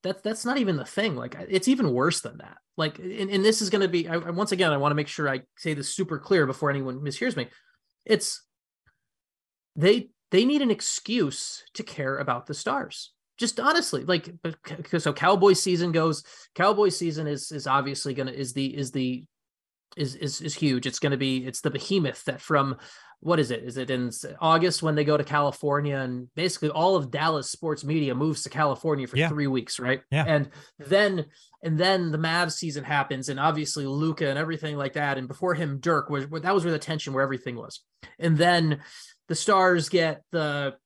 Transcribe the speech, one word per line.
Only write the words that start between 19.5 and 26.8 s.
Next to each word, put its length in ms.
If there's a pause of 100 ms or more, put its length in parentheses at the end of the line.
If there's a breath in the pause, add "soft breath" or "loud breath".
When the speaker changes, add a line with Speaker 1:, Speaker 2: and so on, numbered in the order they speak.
Speaker 1:
is, 200
is, 240
is 140
huge. 320
It's 120
gonna 180
be, 300
it's 140
the 100
behemoth 540
that 160
from, 360 (440 loud breath)
what 180
is 140
it? 100
Is 140
it 120
in 200
s-, 160 (160)
August 420
when 140
they 80
go 120
to 60
California, 760
and 380
basically 360
all 260